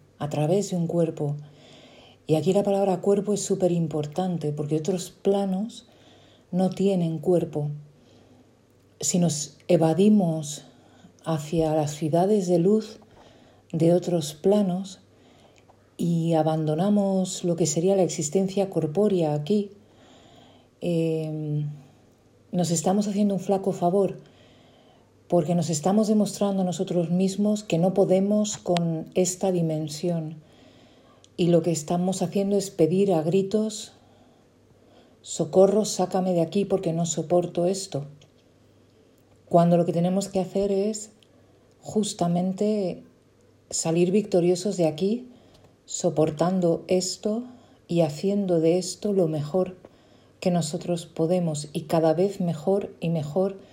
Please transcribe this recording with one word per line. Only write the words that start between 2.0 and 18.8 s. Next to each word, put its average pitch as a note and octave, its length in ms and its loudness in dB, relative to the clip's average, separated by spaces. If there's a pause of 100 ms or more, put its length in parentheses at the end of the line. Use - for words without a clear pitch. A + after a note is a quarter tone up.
Y D3+ 80 2
aquí D#3 160 2
la G3+ 120 4
palabra G3 360 2
cuerpo G3+ 320 0
es G3+ 100 -2
superimportante E3 1080 -2
porque D3 240 -4
otros E3+ 360 -4
planos G3 760 -2 (640)
no F#3 200 2
tienen F3 480 0
cuerpo. D#3+ 500 0 (1300)
Si - 180 -2
nos E3+ 400 -2 (120)
evadimos E3 960 2 (580)
hacia D#3+ 500 -2
las D#3 180 0
ciudades F3 560 0
de F3 120 4
luz G#3 400 2 (720)
de E3 220 4
otros F3 400 0
planos F#3+ 680 0 (1000)
y E3+ 360 0
abandonamos F3+ 1120 0
lo E3+ 100 0
que E3+ 100 0
sería F3+ 300 2
la F#3+ 80 4
existencia F#3+ 680 0
corpórea E3+ 640 0